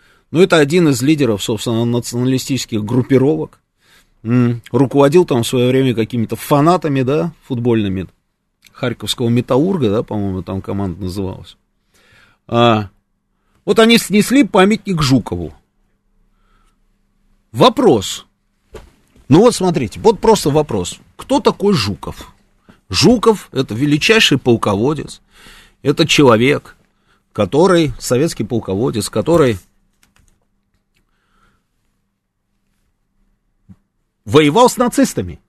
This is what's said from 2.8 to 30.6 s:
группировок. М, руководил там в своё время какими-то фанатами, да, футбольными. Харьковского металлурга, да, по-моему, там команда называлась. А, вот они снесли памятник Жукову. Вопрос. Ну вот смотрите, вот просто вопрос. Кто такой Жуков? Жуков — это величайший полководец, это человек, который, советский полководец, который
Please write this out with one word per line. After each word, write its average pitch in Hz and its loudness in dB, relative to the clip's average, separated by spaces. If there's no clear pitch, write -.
группировок. 131 -2
М, 120 0
руководил 143 2
там 127 -2
в - -6
своё 123 0
время 131 0
какими-то 113 -4
фанатами, 147 0
да, 156 -2
футбольными. 110 -2
Харьковского 117 -6
металлурга, 127 0
да, 107 -2
по-моему, 98 -6
там 95 -8
команда 98 -8
называлась. 95 -10
А, 113 0
вот 196 0
они 226 6
снесли 214 2
памятник 196 0
Жукову. 127 -2
Вопрос. 165 0
Ну 151 8
вот 226 4
смотрите, 165 -4
вот 196 2
просто 214 2
вопрос. 135 -4
Кто - -2
такой 208 0
Жуков? 101 -8
Жуков — 208 2
это 131 -6
величайший 147 0
полководец, 120 -2
это 147 -2
человек, 127 2
который, 156 0
советский 139 -4
полководец, 107 -6
который 131 0